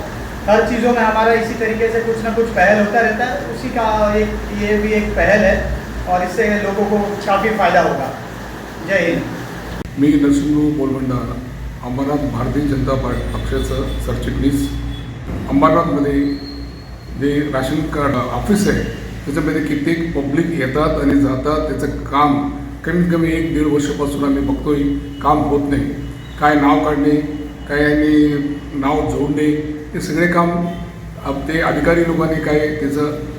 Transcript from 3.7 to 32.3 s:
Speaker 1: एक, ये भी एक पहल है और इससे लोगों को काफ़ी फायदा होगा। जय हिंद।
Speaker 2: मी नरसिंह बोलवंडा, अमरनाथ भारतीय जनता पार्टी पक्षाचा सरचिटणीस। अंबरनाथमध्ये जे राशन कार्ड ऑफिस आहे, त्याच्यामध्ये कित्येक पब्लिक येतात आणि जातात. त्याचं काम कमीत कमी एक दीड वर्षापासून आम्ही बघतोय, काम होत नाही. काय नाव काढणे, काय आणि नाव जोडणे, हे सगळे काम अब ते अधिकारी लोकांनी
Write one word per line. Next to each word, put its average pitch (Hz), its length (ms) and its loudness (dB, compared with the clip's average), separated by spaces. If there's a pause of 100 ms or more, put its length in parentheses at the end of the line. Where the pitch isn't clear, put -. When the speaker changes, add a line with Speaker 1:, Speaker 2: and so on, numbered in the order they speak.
Speaker 1:
एक, 214 140 2 (340)
ये 208 140 2
भी 214 160 0
एक 208 100 2
पहल 185 360 2
है 196 420 2 (280)
और 180 140 2
इससे 214 240 0 (160)
लोगों 202 220 0
को 208 120 2 (280)
काफ़ी 202 240 2
फायदा 185 320 4
होगा। 165 280 0 (800)
जय 190 100 2
हिंद। 170 240 0 (760)
Speaker 2:
मी 143 80 4
नरसिंह 147 720 4
बोलवंडा, 131 420 -2 (680)
अमरनाथ 135 440 -2
भारतीय 123 360 -2
जनता 135 260 0
पार्टी 120 280 -2
पक्षाचा 117 840 -2
सरचिटणीस। 269 640 0 (800)
अंबरनाथमध्ये 143 720 4 (1000)
जे 143 340 0
राशन 135 220 0
कार्ड 143 400 0
ऑफिस 127 520 0
आहे, 104 160 2 (420)
त्याच्यामध्ये 151 360 0
कित्येक 147 560 0
पब्लिक 151 420 0
येतात 147 420 0
आणि 139 200 4
जातात. 147 480 0
त्याचं 139 180 -2
काम - 640 0 (360)
कमीत 170 280 2
कमी 165 140 2
एक 160 260 0
दीड 151 140 2
वर्षापासून 143 560 0
आम्ही 139 180 2
बघतोय, 143 420 0 (400)
काम 147 140 4
होत 147 320 2
नाही. 131 140 0 (560)
काय 151 160 4
नाव 143 240 4
काढणे, 147 360 2 (540)
काय 147 160 2
आणि 151 420 6 (460)
नाव 143 380 0
जोडणे, 147 360 0 (460)
हे 180 80 -4
सगळे 165 260 0
काम 170 220 2 (760)
अब 139 220 -4
ते 160 120 0
अधिकारी 170 420 2
लोकांनी 160 420 0